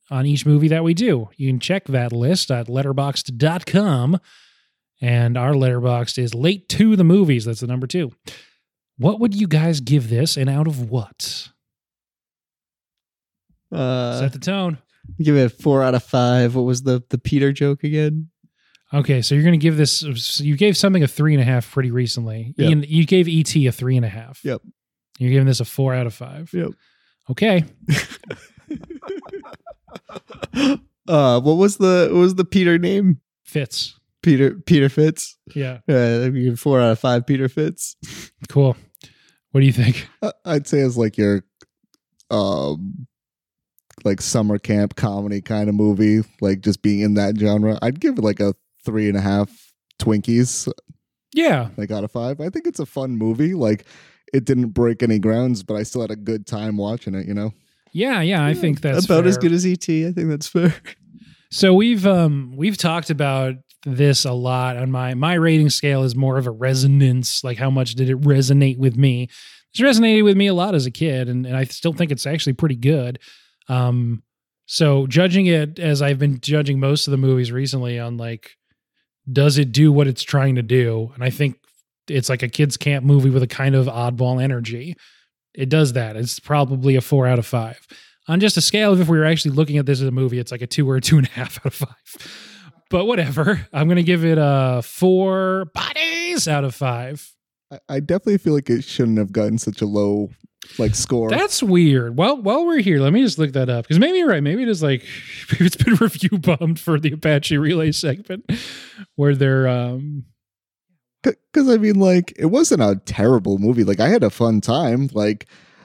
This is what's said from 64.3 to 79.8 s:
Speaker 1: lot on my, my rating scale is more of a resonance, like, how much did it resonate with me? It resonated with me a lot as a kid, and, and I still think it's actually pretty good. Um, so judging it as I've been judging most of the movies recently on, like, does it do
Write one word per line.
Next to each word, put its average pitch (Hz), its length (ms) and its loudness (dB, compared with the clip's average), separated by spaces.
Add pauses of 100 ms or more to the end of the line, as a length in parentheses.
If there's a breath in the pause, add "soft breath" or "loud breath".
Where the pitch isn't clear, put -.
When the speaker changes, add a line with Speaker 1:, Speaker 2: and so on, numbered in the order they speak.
Speaker 1:
lot 127 440 -4
on 131 140 -4
my, 127 240 -4
my 151 180 -2
rating 160 380 4
scale 139 320 0
is 120 120 -2
more 135 220 0
of 127 80 -2
a 123 60 -4
resonance, 131 920 2
like, 123 140 -8
how 135 140 -2
much 123 240 -2
did 127 120 -2
it 131 140 -2
resonate 135 560 4
with 127 180 0
me? 127 340 0 (440 loud breath)
It - 80 -4
resonated 220 440 4
with 196 120 4
me 196 80 2
a 196 80 2
lot 180 220 0
as 131 100 0
a 123 60 -6
kid, 131 360 -2
and, 127 200 -4
and 127 100 -4
I 135 60 0
still - 280 -4
think 156 200 -4
it's 139 160 -6
actually 147 260 -2
pretty 143 220 -2
good. 127 420 0 (500 soft breath)
Um, 123 540 -2 (460)
so 139 400 2
judging 180 400 2
it 160 320 0
as 147 240 0
I've 139 160 0
been 143 200 0
judging 143 400 -2
most 139 280 0
of 139 60 -4
the 135 40 0
movies 131 340 0
recently 123 460 -6
on, 117 200 -8
like, 117 340 -12 (840)
does 139 240 4
it 135 140 2
do 147 200 6